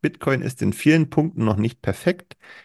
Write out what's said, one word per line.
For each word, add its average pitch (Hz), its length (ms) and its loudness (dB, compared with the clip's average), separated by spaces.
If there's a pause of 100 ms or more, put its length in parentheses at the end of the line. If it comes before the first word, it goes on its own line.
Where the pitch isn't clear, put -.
Bitcoin - 420 -2
ist - 200 -6
in 101 100 0
vielen 156 380 2
Punkten 151 340 0
noch 107 120 2
nicht 110 260 -2
perfekt, - 540 -4 (280)